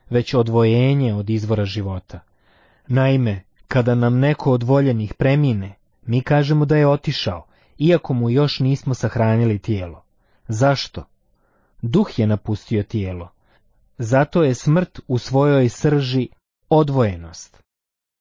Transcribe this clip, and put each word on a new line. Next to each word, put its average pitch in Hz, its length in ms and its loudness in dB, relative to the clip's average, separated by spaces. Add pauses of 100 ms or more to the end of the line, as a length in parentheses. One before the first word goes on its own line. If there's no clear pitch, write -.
(100)
već 120 240 -2
odvojenje 117 800 2
od 104 160 -4
izvora 107 340 -2
života. 95 560 -8 (680)
Naime, 127 560 0 (260)
kada 120 260 2
nam 120 240 2
neko 139 340 0
od 120 100 0
voljenih 123 520 0
premine, 131 600 0 (320)
mi 120 140 0
kažemo 147 440 2
da 147 120 2
je 147 120 4
otišao, 139 580 -4 (320)
iako 151 360 2
mu 120 160 0
još 139 300 0
nismo 135 340 -2
sahranili 113 640 0
tijelo. 92 440 -6 (460)
Zašto? 117 560 -2 (800)
Duh 139 360 0
je 110 80 2
napustio 107 560 -2
tijelo. 92 460 -8 (720)
Zato 131 440 0
je 135 120 2
smrt 160 540 -2
u 123 100 -2
svojoj 135 500 2
srži 131 600 -2 (400)
odvojenost.” 120 920 -2 (580)